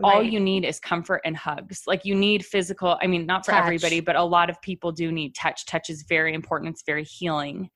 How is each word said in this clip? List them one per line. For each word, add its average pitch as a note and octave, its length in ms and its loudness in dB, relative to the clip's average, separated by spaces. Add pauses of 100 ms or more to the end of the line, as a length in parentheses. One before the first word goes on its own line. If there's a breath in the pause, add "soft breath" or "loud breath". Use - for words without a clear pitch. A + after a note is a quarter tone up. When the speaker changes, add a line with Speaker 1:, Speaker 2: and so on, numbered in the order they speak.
Speaker 1:
all G3+ 180 8
Speaker 2:
Right. A3+ 100 0
Speaker 1:
you G#3+ 80 0
need F#3+ 260 2
is D3 140 -4
comfort E3+ 440 -2
and D#3+ 140 -4
hugs." - 500 -10
Like, F3+ 160 0
you G3 120 -2
need G3+ 300 2
physical, F#3 560 0
I F#3 60 2
mean, F3 180 0
not F#3 200 -2
for G3+ 60 0
Speaker 2:
Touch. G3+ 80 6
Speaker 1:
everybody, E3+ 420 2
but E3 140 2
a E3+ 80 4
lot F3 260 4
of E3+ 120 -8
people F3 300 -6
do E3 200 -4
need D3+ 240 -6
touch. - 300 -4
Touch - 240 -4
is D3+ 140 -10
very D#3+ 300 2
important. D#3+ 380 -4
It's - 120 -14
very D3+ 200 -4
healing. D#3 720 -4